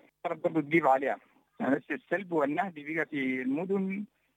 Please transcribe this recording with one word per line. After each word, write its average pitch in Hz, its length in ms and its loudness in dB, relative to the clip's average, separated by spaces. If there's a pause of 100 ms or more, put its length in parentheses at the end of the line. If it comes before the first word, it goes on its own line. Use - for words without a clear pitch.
(240)
برضه 165 360 0
تجيب 147 260 4
عليها. 131 320 4 (420)
يعني 135 160 2
بس - 140 -4
السلب 175 420 -4
والنهب 160 420 0
بقى 151 320 -4
في 131 360 -2
المدن 190 640 -2 (320)